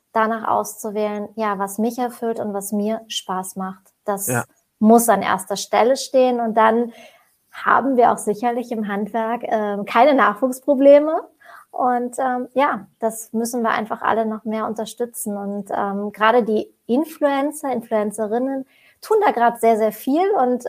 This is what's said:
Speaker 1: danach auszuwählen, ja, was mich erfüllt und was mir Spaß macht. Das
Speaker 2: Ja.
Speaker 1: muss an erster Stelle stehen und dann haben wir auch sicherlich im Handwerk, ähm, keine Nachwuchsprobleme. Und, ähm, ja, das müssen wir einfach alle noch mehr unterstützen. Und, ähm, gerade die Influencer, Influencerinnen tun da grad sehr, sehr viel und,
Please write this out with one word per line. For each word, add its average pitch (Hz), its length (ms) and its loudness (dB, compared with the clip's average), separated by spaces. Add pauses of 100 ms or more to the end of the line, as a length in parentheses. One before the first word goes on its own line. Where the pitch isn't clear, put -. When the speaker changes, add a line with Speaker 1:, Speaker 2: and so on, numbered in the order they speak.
(120)
Speaker 1:
danach 220 360 0
auszuwählen, 208 880 -4
ja, 208 220 -2
was 196 200 -4
mich 233 200 -2
erfüllt 233 420 -4
und 208 120 -6
was 196 200 -6
mir 214 360 -2
Spaß - 480 -8
macht. 190 360 -10 (120)
Das 196 240 -4
Speaker 2:
Ja. 123 160 0 (360)
Speaker 1:
muss 233 280 6
an 196 140 4
erster 190 340 -4
Stelle 220 400 2
stehen 254 440 2
und 220 160 -2
dann 233 360 4 (600)
haben 240 440 2
wir 226 160 6
auch 185 60 -2
sicherlich 240 540 -4
im 220 160 -4
Handwerk, 220 560 -4
ähm, 208 420 -2
keine 262 280 4
Nachwuchsprobleme. 277 1080 4 (480)
Und, 247 480 -2
ähm, 254 360 -2
ja, 254 320 0 (120)
das - 340 -6
müssen 233 300 -4
wir 220 80 0
einfach 226 320 -4
alle 220 240 0
noch 220 180 -8
mehr 220 220 -4
unterstützen. 220 680 -8
Und, 202 380 -8
ähm, 202 380 -4
gerade 220 300 4
die 214 300 -2 (140)
Influencer, 285 880 -2
Influencerinnen 226 920 -4 (340)
tun - 240 0
da 285 80 4
grad 233 280 2
sehr, 226 160 4
sehr 214 160 0
viel 311 360 0 (120)
und, 247 280 0